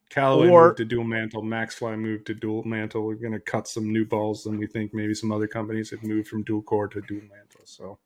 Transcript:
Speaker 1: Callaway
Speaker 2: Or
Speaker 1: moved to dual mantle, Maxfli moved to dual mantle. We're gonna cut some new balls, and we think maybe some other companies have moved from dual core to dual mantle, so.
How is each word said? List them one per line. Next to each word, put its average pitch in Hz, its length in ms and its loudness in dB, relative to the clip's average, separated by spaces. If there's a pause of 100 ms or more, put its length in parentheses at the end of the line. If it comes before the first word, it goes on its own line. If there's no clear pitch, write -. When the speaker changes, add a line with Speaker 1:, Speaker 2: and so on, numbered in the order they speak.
(100)
Speaker 1:
Callaway 135 380 6
Speaker 2:
Or 175 200 12
Speaker 1:
moved - 100 2
to 120 80 -2
dual 117 180 -2
mantle, 113 380 -4
Maxfli 113 560 -6
moved 110 300 -6
to 110 60 -6
dual 110 300 -6
mantle. 110 400 -6
We're 110 120 -4
gonna 110 240 -8
cut - 280 -6
some 107 240 -6
new 110 140 2
balls, 107 400 -4
and 107 120 -6
we 104 80 -4
think 104 280 -8
maybe 107 200 -4
some 107 160 -4
other 107 160 -2
companies 110 440 -8
have 110 120 -12
moved 107 260 -4
from 107 160 -8
dual 107 180 -4
core 104 260 -2
to 104 140 -10
dual 104 200 -12
mantle, - 420 -20
so. - 420 -18